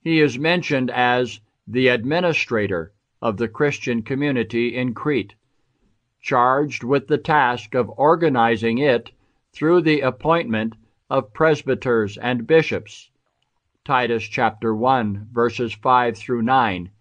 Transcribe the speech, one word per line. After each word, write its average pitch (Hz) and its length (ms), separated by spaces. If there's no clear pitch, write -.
he 160 200
is 135 180
mentioned 147 520
as 123 500
the 127 220
administrator 120 1040
of 113 160
the 113 120
Christian 127 540
community 120 760
in 127 180
Crete, 117 400
charged 131 640
with 135 240
the 147 100
task 131 560
of 120 220
organizing 123 800
it 127 320
through 170 280
the 156 220
appointment 120 720
of 135 220
presbyters 123 840
and 120 300
bishops. 156 640
Titus 120 380
chapter 113 520
one, 110 580
verses 117 400
five 123 440
through 120 260
nine. 110 480